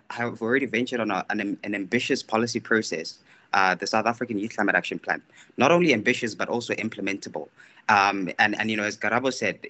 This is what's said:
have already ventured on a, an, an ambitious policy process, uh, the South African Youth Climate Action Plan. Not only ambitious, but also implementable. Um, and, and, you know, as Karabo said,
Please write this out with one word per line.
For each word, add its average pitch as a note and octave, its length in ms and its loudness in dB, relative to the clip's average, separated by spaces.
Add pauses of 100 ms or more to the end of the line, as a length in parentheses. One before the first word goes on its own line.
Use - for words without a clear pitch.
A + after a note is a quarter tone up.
have A#2+ 320 -6
already B2+ 240 2
ventured A#2+ 340 -2
on G#2+ 100 -2
a, F#2 200 -2
an, G#2 340 -4
an G#2 120 -4
ambitious A#2 460 -2
policy A#2 380 -2
process, G#2 600 -2 (340)
uh, F#2+ 220 4
the G2 120 -4
South A2 200 2
African A#2+ 320 -2
Youth A2 160 -6
Climate G2 200 2
Action F2+ 240 -2
Plan. E2 220 -4 (340)
Not B2+ 160 4
only F3 220 4
ambitious, A2+ 420 0
but - 140 -6
also A#2 240 -4
implementable. G2 760 -6 (400)
Um, G2 420 4 (100)
and, G#2 200 2
and, G#2+ 100 -2
you A2 60 0
know, G#2+ 80 -2
as G#2+ 140 -2
Karabo B2 340 0
said, G2+ 280 -2 (100)